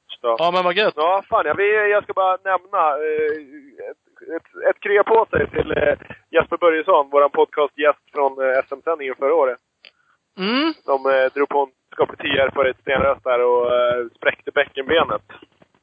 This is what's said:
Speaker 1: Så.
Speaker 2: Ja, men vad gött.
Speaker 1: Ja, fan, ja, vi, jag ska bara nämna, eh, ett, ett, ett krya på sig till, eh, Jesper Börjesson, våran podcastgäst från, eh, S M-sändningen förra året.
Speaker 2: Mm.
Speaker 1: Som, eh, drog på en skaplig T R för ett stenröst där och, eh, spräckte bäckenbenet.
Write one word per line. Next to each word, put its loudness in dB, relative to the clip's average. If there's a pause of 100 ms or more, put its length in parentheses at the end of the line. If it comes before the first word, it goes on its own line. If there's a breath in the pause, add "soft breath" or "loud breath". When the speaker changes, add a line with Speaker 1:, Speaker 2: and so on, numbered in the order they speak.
(220)
Speaker 1:
Så. 0
Speaker 2:
Ja, 2
men 0
vad 0
gött. 2
Speaker 1:
Ja, 2
fan, 2
ja, 0
vi, 2
jag 2
ska -10
bara 0
nämna, 0
eh, 0 (600)
ett, -20
ett, -6
ett -20
krya 2
på 2
sig -2
till, -4
eh, 0 (380 loud breath)
Jesper 0
Börjesson, 2
våran 2
podcastgäst 0 (140)
från, -2
eh, 0
S -2
M-sändningen -6
förra 0
året. 0 (800 soft breath)
Speaker 2:
Mm. -2 (100)
Speaker 1:
Som, -2
eh, 2
drog -2
på 0
en -8 (220)
skaplig -4
T -8 (120)
R 2
för 0
ett -2
stenröst -2
där 0
och, 0
eh, 0 (100)
spräckte -6
bäckenbenet. -2 (600)